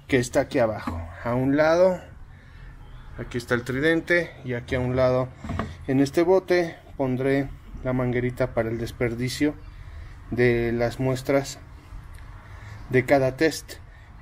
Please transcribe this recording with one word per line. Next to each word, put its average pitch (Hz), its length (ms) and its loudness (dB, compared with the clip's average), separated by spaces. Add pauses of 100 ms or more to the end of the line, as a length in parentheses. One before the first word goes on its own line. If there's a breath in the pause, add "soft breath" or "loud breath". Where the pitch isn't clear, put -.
que 135 100 4
está 123 220 2
aquí 139 180 -2
abajo, 110 420 0 (240)
a 120 120 -2
un 135 220 2
lado. 170 440 4 (1160 loud breath)
Aquí 120 180 -8
está 120 160 -2
el 120 100 0
tridente 160 680 2 (120)
y 127 100 -4
aquí 120 200 -4
a 127 60 2
un 127 160 0
lado 127 340 4 (580 loud breath)
en 135 120 4
este 139 240 4
bote 180 540 4 (200)
pondré 135 520 2 (340)
la 127 100 -2
manguerita 123 640 0
para 113 140 0
el 117 100 -4
desperdicio 123 760 -2 (760 loud breath)
de 117 400 4
las 117 280 0
muestras 131 600 0 (1300 loud breath)
de 127 160 4
cada 131 300 4
test. - 380 0 (480 loud breath)